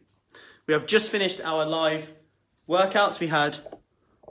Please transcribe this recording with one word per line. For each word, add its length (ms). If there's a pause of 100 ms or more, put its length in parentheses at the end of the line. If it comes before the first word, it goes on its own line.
(680)
We 80
have 100
just 240
finished 340
our 220
live 480 (560)
workouts. 500
We 100
had 280 (720)